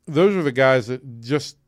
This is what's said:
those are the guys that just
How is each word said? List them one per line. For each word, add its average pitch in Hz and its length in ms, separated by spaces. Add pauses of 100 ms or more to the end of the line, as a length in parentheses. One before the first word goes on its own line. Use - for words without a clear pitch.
those 180 280
are 180 80
the 139 80
guys 131 360
that 127 340
just 139 360 (100)